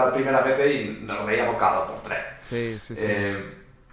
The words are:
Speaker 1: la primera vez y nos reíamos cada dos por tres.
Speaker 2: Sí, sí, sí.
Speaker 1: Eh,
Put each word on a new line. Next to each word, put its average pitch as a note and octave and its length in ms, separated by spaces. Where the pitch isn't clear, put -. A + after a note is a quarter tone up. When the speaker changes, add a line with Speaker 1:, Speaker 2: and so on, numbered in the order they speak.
Speaker 1:
la B2 80
primera C3+ 280
vez C#3 300
y G#2+ 320
nos G#2 220
reíamos A#2 300
cada E2+ 220
dos - 120
por - 120
tres. - 160
Speaker 2:
Sí, A#2 340
sí, A2+ 180
sí. G#2 120
Speaker 1:
Eh, G2 460